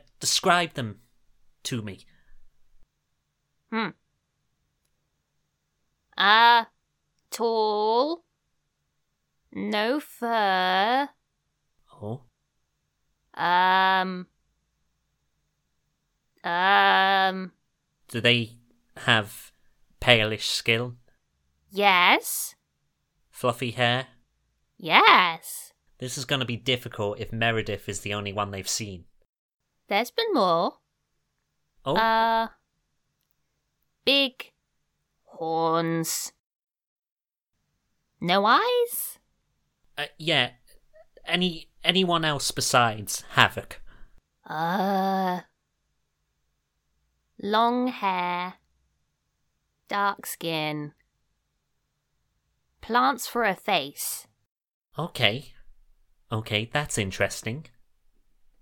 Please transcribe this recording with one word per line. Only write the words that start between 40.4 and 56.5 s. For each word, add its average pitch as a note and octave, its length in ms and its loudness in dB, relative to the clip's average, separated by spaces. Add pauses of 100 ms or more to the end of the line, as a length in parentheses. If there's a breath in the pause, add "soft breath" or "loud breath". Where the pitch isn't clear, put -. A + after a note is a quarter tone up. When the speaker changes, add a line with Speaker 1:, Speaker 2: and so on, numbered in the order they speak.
Speaker 1:
Any, E3+ 420 -2 (160)
anyone F3 400 2
else D3 280 -2
besides A#2 800 0
Havoc? - 520 2 (640 soft breath)
Speaker 2:
Uh, F#3+ 920 -2 (2000)
long A#3 460 0
hair, F3+ 680 -4 (1300)
dark G3+ 360 -4
skin, D3+ 680 -6 (1900)
plants B3 400 0
for A#3 180 -4
a F#3+ 100 0
face. - 720 -6 (720)
Speaker 1:
Okay. B2+ 540 -2 (800)
Okay, A2 420 -4